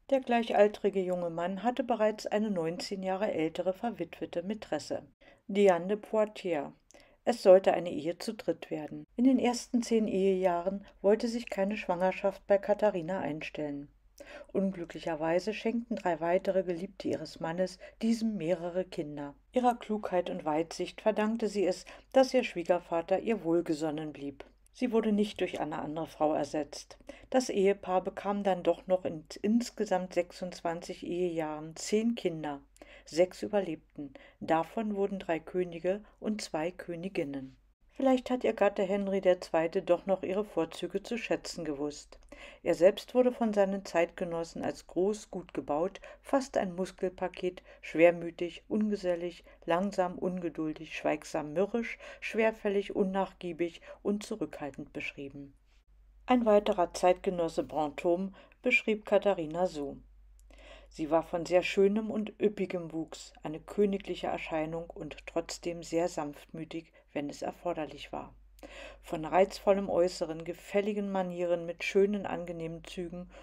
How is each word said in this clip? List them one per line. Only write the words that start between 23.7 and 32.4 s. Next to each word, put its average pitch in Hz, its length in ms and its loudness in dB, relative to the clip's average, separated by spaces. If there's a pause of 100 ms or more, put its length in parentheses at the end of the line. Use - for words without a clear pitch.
blieb. 139 320 -12 (280)
Sie 247 180 -2
wurde 226 200 4
nicht 208 300 2
durch 180 180 -2
eine 151 200 -4
andere 156 280 -6
Frau 156 260 2
ersetzt. - 640 -4 (320)
Das 254 200 2
Ehepaar 190 540 2
bekam 202 400 -4
dann 180 200 2
doch - 240 2
noch 185 180 2
in 156 200 -6 (160)
insgesamt 208 720 0
sechsundzwanzig 175 920 -4
Ehejahren 160 680 -4
zehn 226 400 0
Kinder. 156 460 -4 (440)